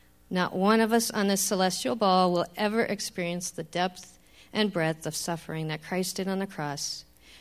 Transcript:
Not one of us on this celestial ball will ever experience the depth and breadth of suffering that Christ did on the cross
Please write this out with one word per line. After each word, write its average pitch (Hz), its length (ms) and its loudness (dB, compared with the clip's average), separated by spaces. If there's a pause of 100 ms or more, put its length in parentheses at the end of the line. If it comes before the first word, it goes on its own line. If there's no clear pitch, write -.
(300)
Not 185 240 0
one 208 260 6
of 220 120 2
us 233 180 2
on 208 160 0
this 196 160 2
celestial 185 540 0
ball 185 360 4
will 175 140 2 (100)
ever 214 280 0
experience 175 680 -6
the 165 140 -8
depth 180 560 -4 (320)
and 214 200 2
breadth 160 320 0
of 156 120 -4
suffering 160 500 -6
that 160 160 -6
Christ 185 320 -4
did 190 140 -4
on 190 100 -2
the 196 80 -4
cross 147 580 -8 (360)